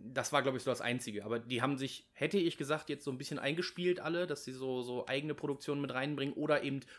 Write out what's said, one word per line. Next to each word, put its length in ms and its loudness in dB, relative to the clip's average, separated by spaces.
das 280 -2
war, 100 6
glaub 120 4
ich, 80 -2
so 80 0
das 100 0
Einzige. 440 -2
Aber 160 0
die 200 -2
haben 160 2
sich, 360 -6
hätte 260 2
ich 180 2
gesagt, 320 -2
jetzt 160 -4
so 60 -2
ein 80 -2
bisschen 200 -4
eingespielt 640 0
alle, 280 0
dass 160 -4
sie 80 -6
so, 300 -2
so 260 -2
eigene 260 0
Produktionen 460 -2
mit 120 -2
reinbringen 420 0
oder 280 4
eben 180 0